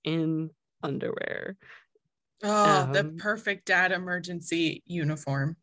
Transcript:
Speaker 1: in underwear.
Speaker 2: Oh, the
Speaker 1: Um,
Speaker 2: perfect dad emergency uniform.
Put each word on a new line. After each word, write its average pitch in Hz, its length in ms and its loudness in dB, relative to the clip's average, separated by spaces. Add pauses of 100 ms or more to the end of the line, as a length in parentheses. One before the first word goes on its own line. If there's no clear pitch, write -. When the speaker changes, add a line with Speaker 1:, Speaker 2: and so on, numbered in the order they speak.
Speaker 1:
in 160 480 0 (320)
underwear. - 720 -4 (880)
Speaker 2:
Oh, 208 500 4
the - 80 4
Speaker 1:
Um, 156 160 -4
Speaker 2:
perfect 208 480 -4
dad 185 260 4
emergency 180 920 -2
uniform. 151 760 -2